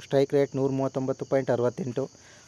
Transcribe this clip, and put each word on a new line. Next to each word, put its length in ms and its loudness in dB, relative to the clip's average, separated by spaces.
ಸ್ಟ್ರೈಕ್ 300 2
ರೇಟ್ 220 2
ನೂರ 140 0
ಮೂವತ್ತೊಂಬತ್ತು 540 -2
ಪಾಯಿಂಟ್ 260 0
ಅರವತ್ತೆಂಟು, 600 -2